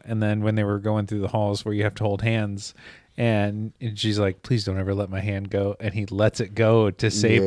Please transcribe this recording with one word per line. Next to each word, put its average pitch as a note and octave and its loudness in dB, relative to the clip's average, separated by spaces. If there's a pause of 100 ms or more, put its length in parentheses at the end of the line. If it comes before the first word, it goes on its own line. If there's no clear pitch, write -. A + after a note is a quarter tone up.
And A2 -2
then G#2+ 0
when G#2+ 2
they G#2+ 2
were G2+ 0
going G#2 -2
through G#2 -2
the F#2+ -2
halls G#2 0
where G#2+ -4
you G#2 0
have G#2 -2
to G#2+ -4
hold G2+ 0
hands, G#2+ -2 (420)
and, G#2+ 0
and G#2+ -6
she's G#2+ 0
like, G2 0
"Please A2+ 0
don't F#2+ -2
ever G2 -2
let G2 -4
my F#2+ -4
hand G2 -4
go," G2+ -2
and G#2 -4
he G2+ -4
lets G2+ 0
it G#2 -4
go A2 4
to A2 0
save A2 4